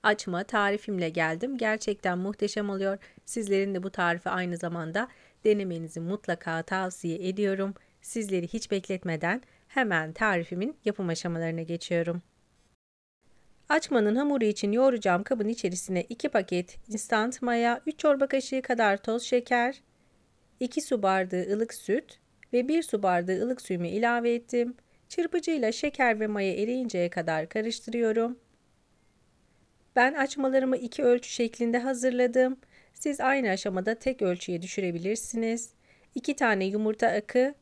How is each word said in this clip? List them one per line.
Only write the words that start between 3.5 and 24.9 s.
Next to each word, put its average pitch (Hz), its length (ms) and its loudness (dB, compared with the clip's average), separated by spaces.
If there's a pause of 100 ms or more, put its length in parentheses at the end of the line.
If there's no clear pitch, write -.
de 180 80 -4
bu 190 60 -4
tarifi 175 400 0
aynı 180 280 -2
zamanda 170 500 -4 (360)
denemenizi 175 560 0
mutlaka 165 640 -4
tavsiye 185 640 -4
ediyorum. 196 460 0 (280)
Sizleri 190 460 -4
hiç - 240 -6
bekletmeden 185 720 -2 (260)
hemen 170 460 0
tarifimin 190 640 -2 (100)
yapım 202 240 -2
aşamalarına 165 520 -4
geçiyorum. 170 600 -2 (1500)
Açmanın 240 460 2
hamuru 277 300 2
için 208 260 0
yoğuracağım 214 520 2
kabın 220 240 -2
içerisine 180 540 -2
iki - 280 -4
paket 180 480 0 (120)
instant 220 520 -2
maya, 233 440 2
üç 302 140 -6
çorba 277 280 4
kaşığı 262 340 -2
kadar 226 360 2
toz 233 260 -2
şeker, 247 580 0 (800)
iki 254 220 -2
su 226 220 0
bardağı 185 500 2
ılık 226 200 -2
süt - 460 -4 (340)
ve 247 140 2
bir 320 160 2
su 202 200 -2
bardağı 185 380 2
ılık 247 200 -2
suyumu 175 240 -4
ilave 233 480 0
ettim. 240 420 -2 (340)